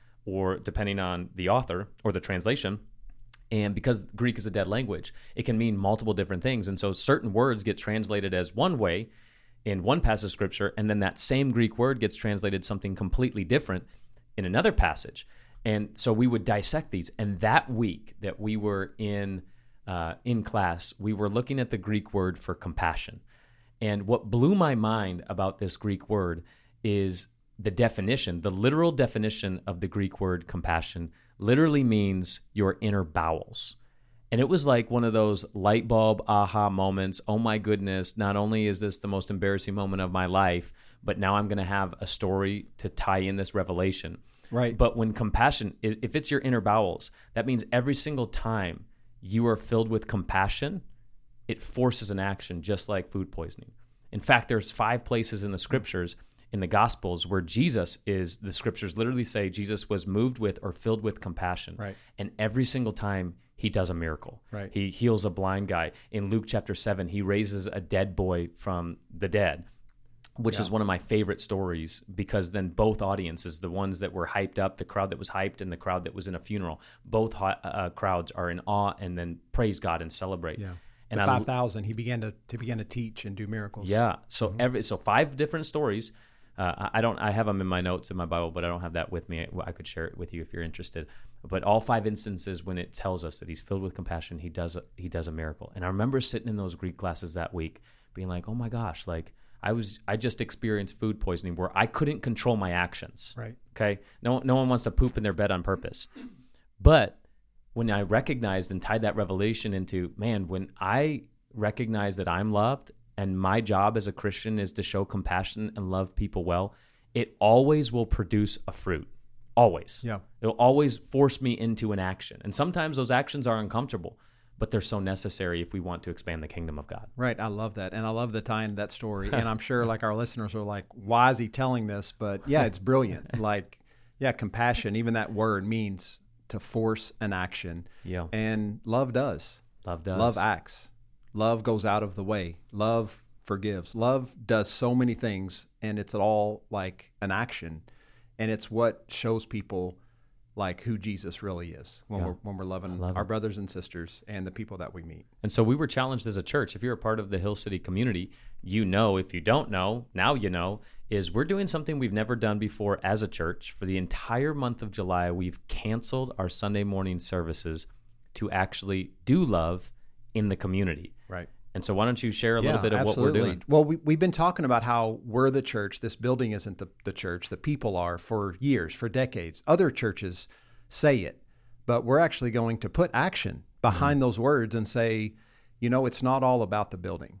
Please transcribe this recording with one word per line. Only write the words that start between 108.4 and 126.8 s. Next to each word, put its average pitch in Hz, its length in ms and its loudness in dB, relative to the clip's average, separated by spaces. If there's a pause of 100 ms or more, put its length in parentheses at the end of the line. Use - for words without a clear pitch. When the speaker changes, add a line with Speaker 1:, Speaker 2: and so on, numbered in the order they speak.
Speaker 1:
and 92 100 -4
tied 110 220 0
that 104 120 0
revelation 104 580 0
into, 92 440 -2
man, 101 300 0
when 92 320 -6
I 131 440 0 (300)
recognize 107 640 -2
that 90 100 -2
I'm 98 240 0
loved 110 400 2 (260)
and 95 220 -2
my 95 220 2
job 104 360 2
as 101 100 -2
a 98 40 -2
Christian 107 480 -4
is 98 140 -2
to 98 100 -4
show 98 220 -2
compassion 95 720 -2
and 95 160 -4
love 95 240 -2
people 101 300 -2
well, 90 280 0 (400)
it - 260 -2
always 131 520 8
will 117 140 2
produce 104 520 2 (100)
a - 40 -4
fruit. - 360 -2 (480)
Always. 107 480 6
Speaker 2:
Yeah. 110 160 -4 (220)
Speaker 1:
It'll 110 140 2
always 131 420 6
force 139 440 4
me 127 180 0
into 110 320 0
an 98 80 0
action. 92 440 -6
And 101 120 -6
sometimes 160 400 0
those 131 160 0
actions 131 340 0
are 113 120 2
uncomfortable, 104 600 -4 (400)
but - 140 -2
they're 107 80 2
so 104 200 -2
necessary 95 600 -2
if - 120 -8
we 95 80 -4
want 85 220 -6
to 87 80 -6
expand 82 300 -6
the 76 60 -8
kingdom 78 320 -8
of 73 80 -12